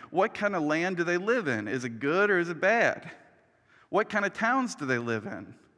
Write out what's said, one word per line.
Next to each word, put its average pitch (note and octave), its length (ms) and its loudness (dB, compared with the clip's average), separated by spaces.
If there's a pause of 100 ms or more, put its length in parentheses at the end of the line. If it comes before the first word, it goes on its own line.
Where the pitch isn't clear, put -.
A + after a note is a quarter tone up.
(120)
What G#3 240 2
kind G3+ 200 0
of E3 80 0
land E3 340 0
do E3+ 60 0
they F3 140 0
live G#3 300 0
in? A2 200 0
Is A#2+ 160 -2
it A#2+ 160 -8
good E3+ 300 2
or G3 80 4
is E3+ 120 0
it D#3+ 120 -6
bad? G3 480 2 (800)
What G#3+ 180 2
kind G#3 160 -2
of F#3+ 100 -2
towns A#3+ 420 0
do D3+ 100 -8
they B2+ 140 2
live A#2 260 -2
in? - 300 -12 (220)